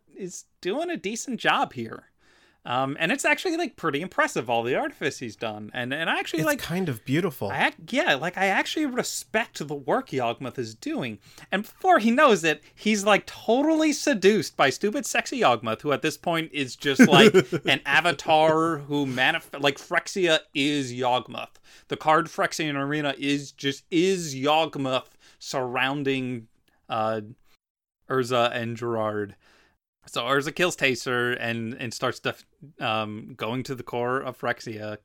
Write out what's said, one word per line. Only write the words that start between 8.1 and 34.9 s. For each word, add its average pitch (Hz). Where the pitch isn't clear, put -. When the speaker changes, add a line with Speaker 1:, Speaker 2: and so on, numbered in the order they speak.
Speaker 1:
like, 156
I 190
actually 285
respect -
the 147
work 151
Yawgmoth 120
is 110
doing. 170
And 190
before 359
he 220
knows 233
it, 156
he's, 208
like, 202
totally 302
seduced 208
by 143
stupid, 214
sexy 247
Yawgmoth, 120
who 147
at 131
this 156
point 165
is 135
just, 147
like, 139
Speaker 2:
<laughs> 175
Speaker 1:
an 139
avatar 156
who 143
manif-, 139
like, 143
Phyrexia 170
is 143
Yawgmoth. 123
The -
card 156
Phyrexian 160
Arena 143
is 143
just, 139
is 175
Yawgmoth 143
surrounding, 127
uh, 110
Urza 120
and 117
Gerard. 110
So 123
Urza 139
kills 175
Taser 123
and, 117
and 120
starts -
def-, -
um, 110
going 120
to 131
the 120
core 123
of 135
Phyrexia 107